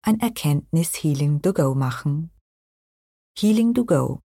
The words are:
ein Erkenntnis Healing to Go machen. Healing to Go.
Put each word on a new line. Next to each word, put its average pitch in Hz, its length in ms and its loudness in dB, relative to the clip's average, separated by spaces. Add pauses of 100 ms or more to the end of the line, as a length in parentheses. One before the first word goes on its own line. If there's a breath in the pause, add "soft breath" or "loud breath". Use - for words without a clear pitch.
ein 220 160 0
Erkenntnis 165 760 -2
Healing 147 480 0
to 190 100 0
Go 139 220 0
machen. 143 560 -2 (1080)
Healing 226 360 2
to 240 100 2
Go. 135 460 0